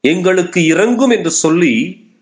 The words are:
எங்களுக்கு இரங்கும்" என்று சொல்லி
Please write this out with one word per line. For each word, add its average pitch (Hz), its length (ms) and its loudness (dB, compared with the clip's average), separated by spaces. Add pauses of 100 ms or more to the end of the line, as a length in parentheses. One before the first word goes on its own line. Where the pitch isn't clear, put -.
எங்களுக்கு 180 640 0
இரங்கும்" 226 440 2
என்று 185 220 0
சொல்லி 160 720 -2 (160)